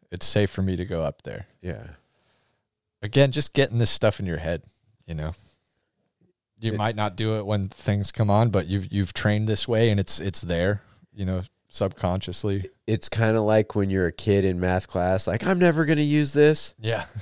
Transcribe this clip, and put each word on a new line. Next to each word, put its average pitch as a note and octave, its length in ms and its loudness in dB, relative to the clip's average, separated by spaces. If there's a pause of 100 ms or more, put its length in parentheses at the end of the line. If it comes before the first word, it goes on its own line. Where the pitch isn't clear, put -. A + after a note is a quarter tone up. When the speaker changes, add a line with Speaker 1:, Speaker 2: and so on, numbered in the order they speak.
(120)
Speaker 1:
it's F2 140 -2
safe G#2 240 2
for - 120 -6
me F#2+ 140 -2
to F2 80 -6
go E2+ 180 -4
up D2 200 -6
there." A#1 240 -14 (160)
Speaker 2:
Yeah. F2+ 260 -12 (1120)
Speaker 1:
Again, C3+ 320 2
just C#3+ 220 -4
getting C3+ 240 2
this A#2 120 2
stuff - 300 0
in G2 60 -4
your F2 120 -4
head, E2 260 -4 (420)
you E2 80 -10
know? D#2 180 -6 (1300)
You A2 120 -2
Speaker 2:
It G#2 40 -2
Speaker 1:
might G#2+ 200 -2
not G#2 180 -2
do A2 240 -2
it G#2 80 -6
when G2+ 220 0
things G2+ 420 -2
come G#2+ 180 0
on, A2 220 4
but F#2 160 0
you've, F#2 260 -2
you've G2 220 0
trained G#2+ 340 0
this G#2+ 200 -2
way A#2 220 4
and G2+ 100 2
it's, - 180 -2
it's F2+ 220 -4
there, F2 420 0 (320)
you G2+ 100 -8
know, F#2 180 -2 (280)
subconsciously. G2 960 -4 (220)
Speaker 2:
It's A2 200 -2
kinda A2+ 320 2
like G#2+ 360 2
when G2 120 2
you're F#2+ 200 2
a D#2+ 40 -2
kid G2+ 320 2
in F#2 140 0
math F2+ 300 0
class, F#2 400 0
like, F#2+ 180 -2
"I'm F3+ 140 2
never E3 260 4
gonna D3+ 160 2
use D3 320 2
this." D3 460 4
Speaker 1:
Yeah. A2 240 -4 (180)